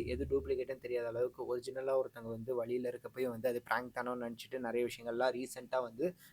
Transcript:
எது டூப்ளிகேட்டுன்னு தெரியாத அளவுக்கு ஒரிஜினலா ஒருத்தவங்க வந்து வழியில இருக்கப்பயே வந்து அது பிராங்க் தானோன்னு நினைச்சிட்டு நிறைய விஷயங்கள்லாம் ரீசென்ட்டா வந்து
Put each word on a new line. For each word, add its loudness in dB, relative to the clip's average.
எது 0
டூப்ளிகேட்டுன்னு 0
தெரியாத 0
அளவுக்கு 0
ஒரிஜினலா 0
ஒருத்தவங்க 0
வந்து -2
வழியில 0
இருக்கப்பயே -4
வந்து 0
அது 0
பிராங்க் 0
தானோன்னு -2
நினைச்சிட்டு -6
நிறைய 2
விஷயங்கள்லாம் 2
ரீசென்ட்டா -2
வந்து 0